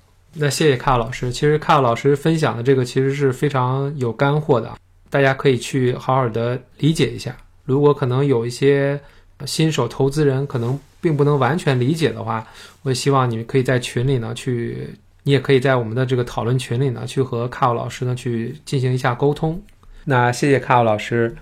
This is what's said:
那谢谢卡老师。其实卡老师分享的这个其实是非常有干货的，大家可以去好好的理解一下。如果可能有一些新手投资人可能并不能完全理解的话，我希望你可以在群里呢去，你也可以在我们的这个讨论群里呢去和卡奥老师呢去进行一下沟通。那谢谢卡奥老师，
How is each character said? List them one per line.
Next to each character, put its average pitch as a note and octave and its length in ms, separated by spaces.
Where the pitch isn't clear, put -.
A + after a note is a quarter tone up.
那 D3 160
谢 D#3 180
谢 C3 80
卡 B2+ 220
老 A#2 120
师。 B2 220
其 - 80
实 D3+ 180
卡 D3+ 220
老 A#2+ 140
师 C#3 200
分 D#3+ 240
享 B2+ 160
的 A#2 80
这 C3+ 120
个 B2+ 100
其 C3 160
实 C3+ 140
是 C#3 180
非 D3 160
常 C3+ 480
有 A#2+ 160
干 C#3 260
货 C#3+ 220
的， A2+ 100
大 C#3+ 120
家 C3+ 120
可 C3 160
以 C3 80
去 B2+ 380
好 C3 220
好 B2+ 120
的 A#2+ 320
理 D3 140
解 D3 180
一 A#2 80
下。 A#2+ 160
如 C3+ 160
果 C#3+ 140
可 C#3 100
能 B2+ 200
有 A#2+ 200
一 A#2+ 60
些 C#3 500
新 D#3 260
手 B2 160
投 C3+ 220
资 D3+ 160
人 C3+ 200
可 C3+ 120
能 A#2+ 200
并 D#3+ 160
不 C#3+ 80
能 D3 140
完 C3+ 180
全 B2+ 240
理 B2+ 140
解 D#3 160
的 A2 120
话， A2 240
我 C3+ 100
希 B2+ 160
望 C3 220
你 A2+ 140
可 C#3 120
以 C3 60
在 B2+ 160
群 B2 280
里 C3+ 120
呢 A2+ 160
去， A#2+ 540
你 C#3+ 80
也 C#3 80
可 C3 140
以 C3 80
在 C3 160
我 A#2+ 80
们 A2 100
的 C3 100
这 B2+ 120
个 B2 80
讨 - 180
论 B2 160
群 A#2+ 220
里 C#3+ 100
呢 A#2 160
去 C3 160
和 B2 240
卡 B2+ 200
奥 A#2+ 80
老 A#2+ 140
师 - 160
呢 B2 100
去 A#2+ 500
进 C#3 160
行 B2+ 120
一 B2+ 60
下 B2 160
沟 C#3+ 180
通。 D#3+ 300
那 B2 260
谢 C#3+ 180
谢 C3 80
卡 B2+ 180
奥 A#2+ 60
老 A2 160
师， A#2 440